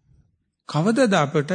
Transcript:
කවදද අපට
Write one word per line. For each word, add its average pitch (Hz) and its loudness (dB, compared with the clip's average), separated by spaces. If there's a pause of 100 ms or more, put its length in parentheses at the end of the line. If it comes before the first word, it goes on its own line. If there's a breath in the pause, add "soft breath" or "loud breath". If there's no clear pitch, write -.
(680)
කවදද 220 0
අපට 147 0